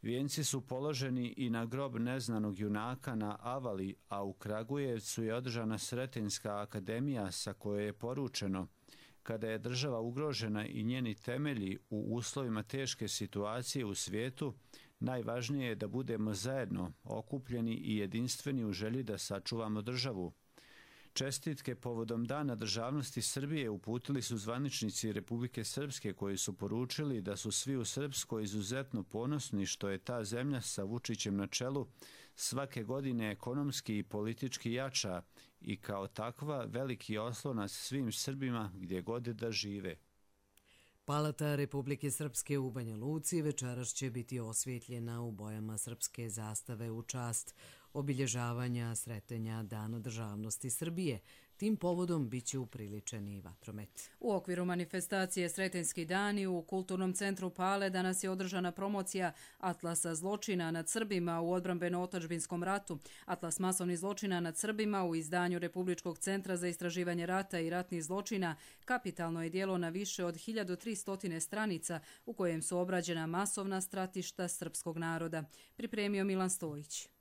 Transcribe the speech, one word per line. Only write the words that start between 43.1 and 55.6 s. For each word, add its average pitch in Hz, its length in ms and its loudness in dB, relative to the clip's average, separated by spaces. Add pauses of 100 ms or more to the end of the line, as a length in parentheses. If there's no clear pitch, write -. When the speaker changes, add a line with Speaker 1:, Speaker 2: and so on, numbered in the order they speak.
Speaker 2:
večeras 127 520 0
će 135 160 0
biti 123 300 -4
osvjetljena 117 840 -2
u 117 100 -2
bojama 107 460 -4
srpske 117 520 -4
zastave 110 640 -4
u 113 120 -4
čast 120 520 -2 (380)
obilježavanja 123 1040 0
Sretenja 113 680 -4
Dana 107 360 -4
državnosti 110 720 -4
Srbije. 165 500 0 (380)
Tim 214 200 4
povodom 170 520 4
bit 123 160 -2
će - 120 -2
upriličeni 104 840 -6
vatromet. 104 680 -12 (100)
Speaker 3:
U 226 140 2
okviru 180 320 0
manifestacije 180 840 2
Sretenjski 180 560 0